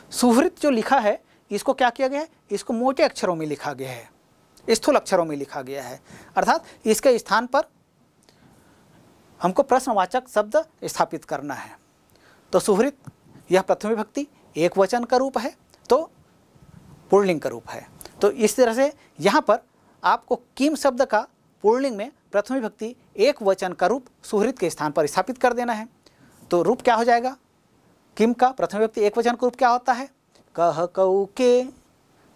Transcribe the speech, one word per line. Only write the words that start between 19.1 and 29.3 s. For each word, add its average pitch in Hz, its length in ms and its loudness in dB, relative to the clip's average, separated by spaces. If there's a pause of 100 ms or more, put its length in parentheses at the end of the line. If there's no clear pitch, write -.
यहाँ 220 220 2
पर 226 160 2 (460)
आपको 226 360 0 (160)
किम 285 180 0
शब्द 269 300 0
का 226 220 0 (360)
पुल्लिंग 240 340 2
में 226 160 -10 (200)
प्रथम 208 220 -2
विभक्ति 226 420 -8 (200)
एक 247 260 2
वचन 190 300 0
का 180 140 0
रूप 254 180 -2 (180)
सुहृत् 220 360 -2
के 170 120 -2
स्थान 151 220 -6
पर 151 140 0
स्थापित 185 320 -4
कर 247 140 2
देना 240 200 -4
है। 220 160 -8 (600)
तो 175 120 2
रूप 214 200 0
क्या 240 120 4
हो 226 100 0
जाएगा 240 320 0 (800)
किम 226 160 2
का? 247 180 2
प्रथम 202 280 -4
विभक्ति 220 220 -2
एक 208 180 2
वचन 233 120 2